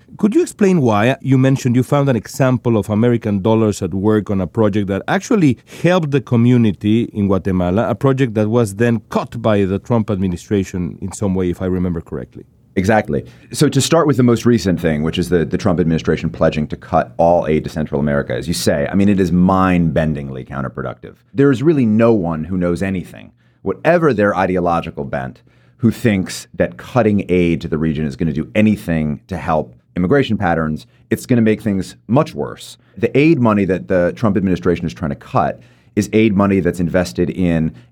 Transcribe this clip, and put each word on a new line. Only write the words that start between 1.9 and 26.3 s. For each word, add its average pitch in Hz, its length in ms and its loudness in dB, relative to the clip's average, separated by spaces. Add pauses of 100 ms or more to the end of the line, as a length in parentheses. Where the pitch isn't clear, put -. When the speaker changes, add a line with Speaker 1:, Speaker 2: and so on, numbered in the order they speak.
Speaker 1:
an 123 60 2
example 123 600 0
of 104 140 -2
American 110 500 0
dollars 110 400 2
at 90 100 -4
work 101 380 0
on 95 100 0
a 92 60 -2
project 104 440 0
that 98 180 -2
actually 175 500 0 (240)
helped 170 300 2
the 139 100 0
community 117 840 2
in 104 200 -4
Guatemala, 92 640 0
a 107 60 -2
project 131 400 0
that 107 160 0
was 113 240 0
then 117 340 0
cut 160 320 -6
by 104 240 2
the 98 140 -2
Trump 113 320 -2
administration 92 920 -4
in 92 100 -8
some 98 220 -4
way, 92 160 -2
if 87 100 -6
I 95 60 -4
remember 90 340 -2
correctly. - 440 -12 (320)
Speaker 2:
Exactly. 95 500 0 (260)
So 147 180 2
to 139 120 0
start 160 240 2
with 143 120 2
the 127 60 4
most 120 220 2
recent 98 340 2
thing, 78 220 -2
which 80 160 -4
is 87 120 -2
the, 87 140 2
the 80 140 -4
Trump 87 220 0
administration 82 500 0
pledging 80 380 -2
to - 80 -8
cut - 420 -4
all 85 300 2
aid 78 160 0
to 73 80 -8
Central 73 280 -4
America, 71 360 -2
as 58 120 -8
you 85 60 -4
say, 82 380 0
I - 20 -8
mean, 98 160 4
it 98 100 2
is 90 120 2
mind-bendingly 80 1160 0
counterproductive. 67 680 -10 (180)
There 139 180 4
is 120 120 0
really 143 240 4
no 113 260 4
one 82 300 -2
who 90 140 -6
knows 87 240 0
anything, 87 500 -8 (300)
whatever 160 500 0
their 101 240 2
ideological 85 720 -2
bent, 65 380 -10 (340)
who 113 140 2
thinks 98 640 -2